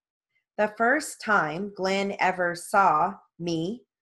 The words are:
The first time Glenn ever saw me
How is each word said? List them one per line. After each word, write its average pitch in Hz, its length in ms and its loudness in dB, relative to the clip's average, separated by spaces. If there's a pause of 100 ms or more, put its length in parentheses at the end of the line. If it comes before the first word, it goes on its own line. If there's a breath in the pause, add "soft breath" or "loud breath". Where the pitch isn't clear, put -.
(580)
The 208 200 0
first 269 440 0
time 190 560 0
Glenn 196 420 -2
ever 175 360 0
saw 180 580 2 (260)
me 170 440 -4 (180)